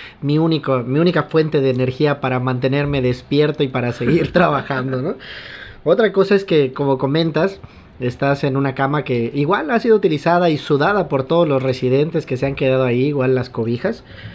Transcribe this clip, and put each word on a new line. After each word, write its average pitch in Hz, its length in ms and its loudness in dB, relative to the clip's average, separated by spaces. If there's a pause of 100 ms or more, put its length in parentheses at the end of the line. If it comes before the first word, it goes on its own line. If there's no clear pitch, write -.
(200)
mi 147 180 0
único, 143 420 2
mi 127 180 -2
única 170 260 2
fuente 156 360 0
de 135 100 2
energía 127 500 0
para 127 200 0
mantenerme 135 600 0
despierto 143 640 0
y 135 60 2
para 123 240 -2
seguir 147 400 0
<laughs> - 20 -8
trabajando, 135 680 0
¿no? 175 140 -4 (720)
Otra 190 280 2
cosa 196 220 4
es 196 100 2
que, 143 280 2
como 135 260 0
comentas, 160 640 0 (400)
estás 139 440 -2
en 135 120 0
una 139 180 0
cama 143 280 -2
que 120 320 -2
igual 196 360 -2
ha 233 100 0
sido 226 160 4
utilizada 175 540 2
y 147 80 0
sudada 156 500 0
por 135 160 -2
todos 165 220 2
los 139 160 0
residentes 135 640 0
que 127 100 -4
se 139 100 -2
han 139 80 -4
quedado 131 300 2
ahí, 123 220 2
igual 131 280 0
las 123 160 -4
cobijas. 127 540 -4 (300)